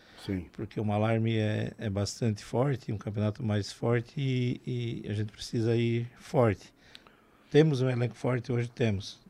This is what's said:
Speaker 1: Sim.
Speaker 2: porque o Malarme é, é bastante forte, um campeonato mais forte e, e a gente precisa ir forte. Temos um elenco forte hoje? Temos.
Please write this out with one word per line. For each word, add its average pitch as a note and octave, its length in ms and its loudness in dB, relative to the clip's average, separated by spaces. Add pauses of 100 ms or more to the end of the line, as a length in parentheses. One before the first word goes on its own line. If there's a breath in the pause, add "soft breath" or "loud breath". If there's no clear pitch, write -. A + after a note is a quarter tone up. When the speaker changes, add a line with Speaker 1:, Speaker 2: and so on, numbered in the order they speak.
(240 loud breath)
Speaker 1:
Sim. F#2 280 -4
Speaker 2:
porque G#2+ 280 -8
o G#2+ 40 -2
Malarme A2+ 520 2
é, G#2+ 420 0
é A2+ 120 -4
bastante G#2 540 -2
forte, B2+ 480 -2
um G2+ 60 -4
campeonato G#2 460 -2
mais G#2 280 0
forte A#2+ 460 -2
e, B2+ 420 -2 (440)
e - 40 -10
a G#2 40 -4
gente G#2+ 200 -2
precisa A#2 440 0
ir A#2 300 2 (120)
forte. A#2 540 2 (760 loud breath)
Temos D3 300 6
um C3 80 2
elenco A#2+ 280 0
forte B2+ 340 -2
hoje? A#2+ 180 0
Temos. G#2+ 600 -2